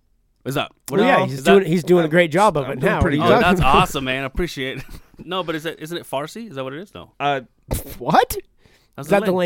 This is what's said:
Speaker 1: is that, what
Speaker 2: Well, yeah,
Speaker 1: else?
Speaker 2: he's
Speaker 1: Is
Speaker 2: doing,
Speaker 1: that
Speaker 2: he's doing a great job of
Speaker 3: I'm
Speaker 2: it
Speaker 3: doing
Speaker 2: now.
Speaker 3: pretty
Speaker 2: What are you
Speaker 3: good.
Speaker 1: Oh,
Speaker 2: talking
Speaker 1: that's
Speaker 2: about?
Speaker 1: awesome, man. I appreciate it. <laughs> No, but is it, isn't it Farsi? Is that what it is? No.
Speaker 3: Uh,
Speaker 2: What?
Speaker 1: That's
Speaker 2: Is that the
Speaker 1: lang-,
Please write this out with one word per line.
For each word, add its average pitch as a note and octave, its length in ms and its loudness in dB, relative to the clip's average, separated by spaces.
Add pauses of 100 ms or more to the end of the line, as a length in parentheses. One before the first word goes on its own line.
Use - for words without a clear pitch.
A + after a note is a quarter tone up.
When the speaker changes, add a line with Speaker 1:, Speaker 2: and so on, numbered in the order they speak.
(460)
Speaker 1:
is C3+ 100 -6
that, B2+ 160 -4 (180)
what F#3+ 100 0
Speaker 2:
Well, A3+ 80 4
yeah, C4 120 2
Speaker 1:
else? C3+ 120 -2
Speaker 2:
he's C3+ 80 -8
Speaker 1:
Is C3+ 60 -6
Speaker 2:
doing, F#3+ 180 8
Speaker 1:
that F3 40 -6
Speaker 2:
he's E3 160 0
doing F3 220 4
a D#3 40 -2
great E3+ 220 2
job F#3 260 2
of C#3 80 -2
Speaker 3:
I'm C3 80 -8
Speaker 2:
it B2+ 80 -8
Speaker 3:
doing F#3 120 2
Speaker 2:
now. E3 80 0
Speaker 3:
pretty D3 180 2
Speaker 2:
What D#3+ 60 0
are - 20 2
you - 80 6
Speaker 3:
good. - 20 6
Speaker 1:
Oh, A#3+ 40 4
Speaker 2:
talking F3+ 160 4
Speaker 1:
that's - 40 2
Speaker 2:
about? C#3 220 6
Speaker 1:
awesome, D#3 200 -4
man. C3 200 -4
I - 20 -4
appreciate C3+ 540 -6
it. B2 100 -12
<laughs> - 60 -18 (240)
No, F3+ 220 -6
but D#3+ 140 -6
is D#3 100 -6
it, D#3+ 140 -8
isn't D#3+ 180 -10
it D#3+ 60 -12
Farsi? D#3+ 440 -8
Is F3+ 100 -16
that C3+ 60 -6
what C3 100 -10
it D3 60 -12
is? G3 140 -18
No. - 260 -18
Speaker 3:
Uh, C#3 220 -2 (560)
Speaker 2:
What? F#3 400 0 (580)
Speaker 1:
That's C#3+ 120 -12
Speaker 2:
Is - 20 -2
that G3 120 4
the F#3 100 0
Speaker 1:
lang-, F3+ 40 2 (100)